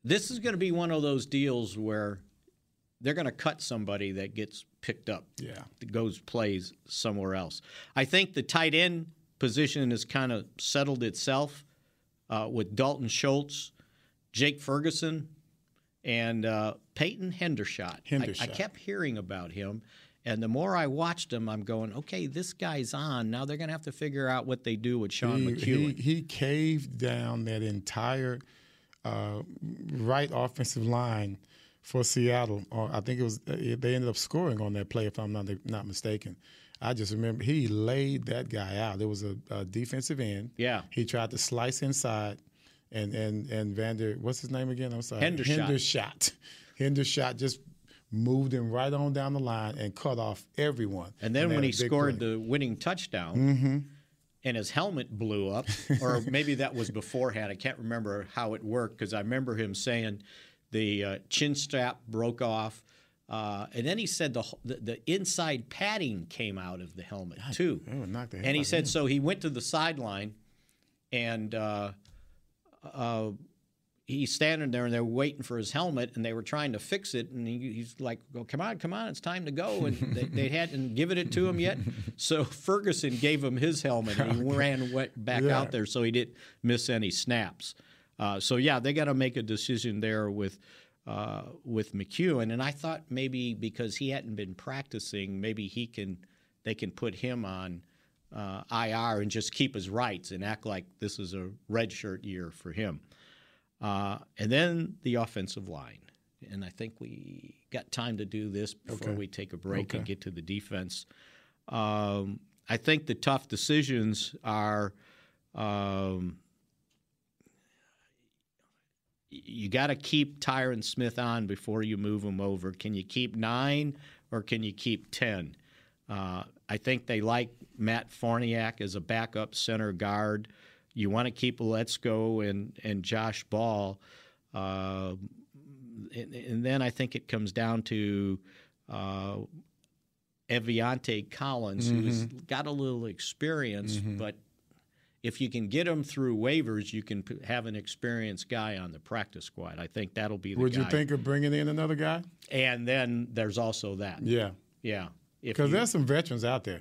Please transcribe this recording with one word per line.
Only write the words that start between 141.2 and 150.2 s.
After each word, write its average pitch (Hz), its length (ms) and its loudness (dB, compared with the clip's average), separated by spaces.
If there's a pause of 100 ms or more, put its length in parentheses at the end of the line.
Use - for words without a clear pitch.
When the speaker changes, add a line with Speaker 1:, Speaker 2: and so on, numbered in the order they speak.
Speaker 1:
Collins, 120 580 -2
who's 117 380 4
Speaker 2:
Mm-hmm. 123 200 -10
Speaker 1:
got 139 200 -2
a 147 40 -4
little 131 360 0
experience, 107 920 -2
Speaker 2:
Mm-hmm. 101 220 -2
Speaker 1:
but 104 180 -4 (880)
if 117 180 -4
you 127 80 2
can 110 200 -2
get 165 200 2
him 156 160 0
through 127 320 2
waivers, 113 560 2
you 107 100 -4
can 101 200 -4
p-, 107 220 -8
have 117 200 -2
an 110 100 -6
experienced 110 760 -4
guy 107 260 -2
on 90 160 -8
the 78 80 -14
practice - 460 -6
squad. 82 320 -10
I 85 80 -6
think 101 280 -4
that'll 107 220 -2